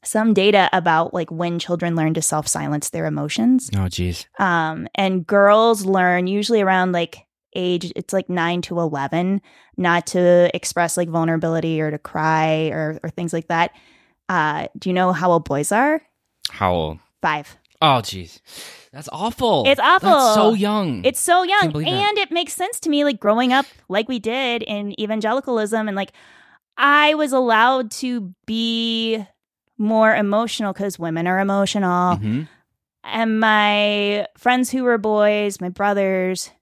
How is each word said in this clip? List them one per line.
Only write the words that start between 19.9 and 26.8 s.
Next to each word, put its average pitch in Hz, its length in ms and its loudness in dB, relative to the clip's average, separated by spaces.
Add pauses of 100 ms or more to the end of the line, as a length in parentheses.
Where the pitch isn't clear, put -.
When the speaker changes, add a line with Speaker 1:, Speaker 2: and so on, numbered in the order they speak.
Speaker 2:
That's 262 260 6
so 214 180 4
young. 196 500 -2
Speaker 1:
It's 254 160 0
so 359 240 2
young. 392 180 2
Speaker 2:
Can't 339 120 0
believe 156 160 -4
that. 392 200 0
Speaker 1:
And 415 80 -2
it 392 140 -4
makes 339 220 -4
sense 392 280 -6
to 330 80 -4
me, 294 140 2
like, 285 160 0
growing 233 340 2
up 269 120 2 (240)
like 214 180 -2
we 254 120 -4
did 240 440 -4
in 208 360 -8
evangelicalism 220 880 -2
and, 196 100 -6
like, 196 160 -8 (640)
I 294 380 4